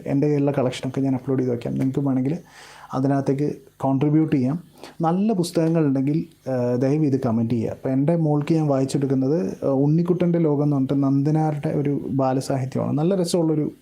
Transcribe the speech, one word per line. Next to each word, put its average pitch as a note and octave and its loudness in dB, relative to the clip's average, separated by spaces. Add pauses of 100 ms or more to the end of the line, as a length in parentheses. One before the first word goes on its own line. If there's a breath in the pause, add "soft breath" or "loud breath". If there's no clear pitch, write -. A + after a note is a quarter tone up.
എൻ്റെ C#3 0
കയ്യിലുള്ള C#3+ 2
കളക്ഷനൊക്കെ C3 -2
ഞാൻ C3+ 0
അപ്ലോഡ് C3 -2
ചെയ്ത് B2+ 0
വയ്ക്കാം. A#2+ -4
നിങ്ങൾക്ക് C3+ -2
വേണമെങ്കിൽ C#3 0 (560 loud breath)
അതിനകത്തേക്ക് C#3 0 (220)
കോൺട്രിബ്യൂട്ട് D3 2
ചെയ്യാം. C#3 0 (380 loud breath)
നല്ല F#3+ 2
പുസ്തകങ്ങളുണ്ടെങ്കിൽ, D#3+ 0 (240)
ആ, B2 0
ദയവ് C3+ 2
ഇത് C3+ 0
കമന്റ് A2+ 0
ചെയ്യുക. A2 -2
അപ്പോൾ - -6
എൻ്റെ C#3 2
മോൾക്ക് D3 0
ഞാൻ D#3 0
വായിച്ചെടുക്കുന്നത്, C3+ 0
ആ, C3+ -2
ഉണ്ണിക്കുട്ടൻ്റെ E3+ 2
ലോകം D3 2
എന്ന് D3 2
പറഞ്ഞിട്ട് C#3 0
നന്ദനാരുടെ D3+ 0
ഒരു D3 -2
ബാലസാഹിത്യമാണ്. C3 -2
നല്ല D#3+ 0
രസമുള്ളൊരു, E3 0 (100)